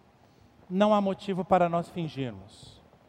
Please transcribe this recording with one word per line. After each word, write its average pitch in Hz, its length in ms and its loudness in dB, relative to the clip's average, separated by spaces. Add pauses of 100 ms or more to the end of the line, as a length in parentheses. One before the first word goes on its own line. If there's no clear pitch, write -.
(680)
não 202 240 2
há 208 80 4
motivo 190 440 -4
para 175 240 4
nós 170 200 -4
fingirmos. 131 920 -10 (260)